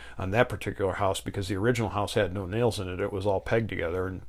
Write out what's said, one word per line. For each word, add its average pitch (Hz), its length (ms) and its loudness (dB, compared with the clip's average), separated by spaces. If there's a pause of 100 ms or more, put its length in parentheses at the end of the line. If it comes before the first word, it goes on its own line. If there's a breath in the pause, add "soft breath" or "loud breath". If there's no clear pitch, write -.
(180 loud breath)
on 95 140 -2
that 120 160 6
particular 98 460 -2
house, 95 260 2
because 101 300 -4
the 101 80 -2
original 113 320 2
house 101 240 0
had 95 200 2
no 98 120 -4
nails 107 340 2
in 92 80 -4
it. 90 140 -4
It 101 100 0
was 98 160 -2
all 95 140 2
pegged 117 260 2
together, 90 400 -2
and, 95 220 -6